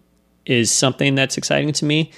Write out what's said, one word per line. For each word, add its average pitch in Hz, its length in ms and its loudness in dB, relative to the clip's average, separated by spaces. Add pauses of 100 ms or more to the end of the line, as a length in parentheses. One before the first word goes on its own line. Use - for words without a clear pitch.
(460)
is 117 240 2
something 135 440 0
that's 135 220 -2
exciting 147 360 -2
to 147 120 -4
me. 151 340 0